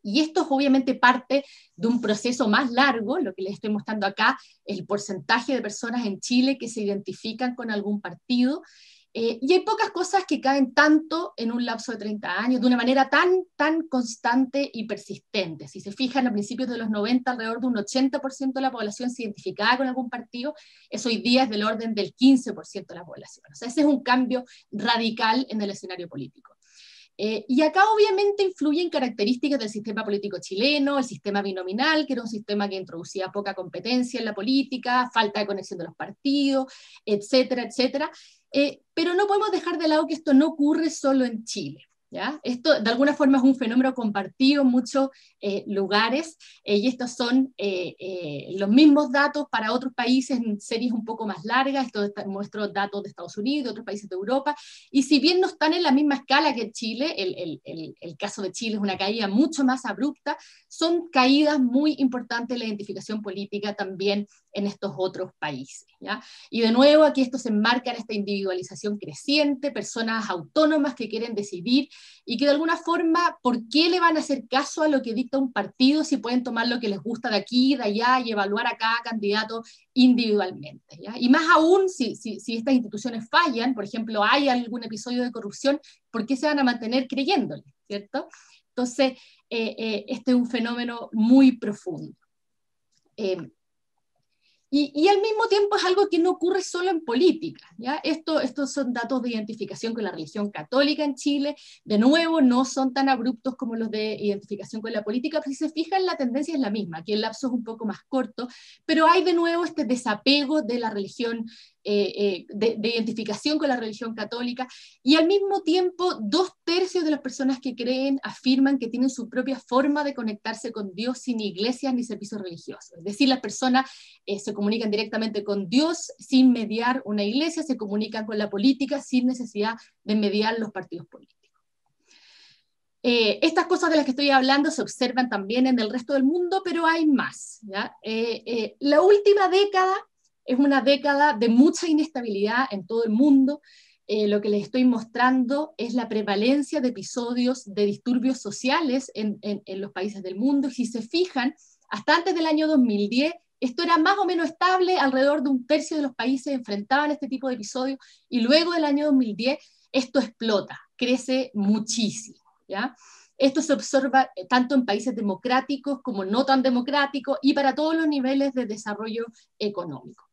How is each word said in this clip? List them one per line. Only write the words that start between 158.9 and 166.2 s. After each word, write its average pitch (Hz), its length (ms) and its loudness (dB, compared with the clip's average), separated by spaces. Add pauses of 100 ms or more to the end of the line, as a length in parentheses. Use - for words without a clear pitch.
dos 294 80 4
mil 233 200 2
diez 247 240 -2 (340)
esto 262 260 0
explota, 208 600 -2 (160)
crece 254 580 0
muchísimo, 208 840 -2 (280)
¿ya? 214 300 -6 (420)
Esto 269 240 4
se - 100 0
observa, 262 640 2
eh, 185 140 -12
tanto 247 260 2
en 254 100 4
países 233 300 -2
democráticos 254 880 -2
como 196 220 -4